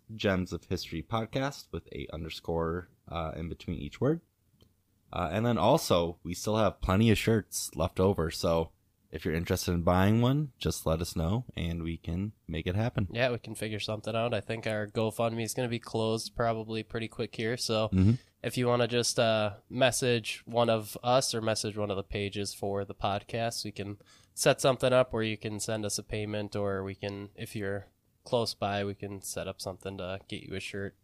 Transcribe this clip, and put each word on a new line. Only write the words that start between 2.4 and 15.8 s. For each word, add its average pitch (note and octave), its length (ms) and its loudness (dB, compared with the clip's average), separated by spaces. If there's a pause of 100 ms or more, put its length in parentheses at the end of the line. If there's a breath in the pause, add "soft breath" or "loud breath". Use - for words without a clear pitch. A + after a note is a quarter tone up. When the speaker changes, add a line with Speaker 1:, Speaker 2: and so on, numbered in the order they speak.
Speaker 1:
uh, E2 260 -4
in E2 140 -8
between D#2+ 300 -8
each D2 200 -10
word. D#3 220 2 (920)
Uh, F2 200 -2
and A2 140 0
then A#2+ 120 4
also, F2 680 4
we E2+ 120 -4
still G#2+ 220 -2
have G2+ 240 2
plenty G#2 280 6
of G2+ 80 8
shirts - 580 0
left E2 240 -2
over, F2 300 4
so E2 400 0 (420)
if - 140 -8
you're D#2+ 80 0
interested F2+ 380 0
in F2 100 2
buying F#2+ 400 6
one, C#3 380 2
just - 260 -2
let D#2+ 160 2
us - 140 -6
know, F#2 300 0 (120)
and E2+ 240 -2
we E2 160 -4
can F#2 340 -4 (160)
make D#2+ 200 -4
it F2+ 80 0
happen. A2+ 360 0
Speaker 2:
Yeah, B2 200 0
we A#2 80 -4
can A2+ 160 -12
figure G#2+ 240 -6
something G#2+ 360 -6
out. A#2 200 0
I G2+ 60 0
think A2+ 260 -6
our G#2+ 180 -2
GoFundMe A2+ 580 0
is G#2+ 120 -4
gonna B2+ 120 0
be A#2 120 -2
closed A2 560 -2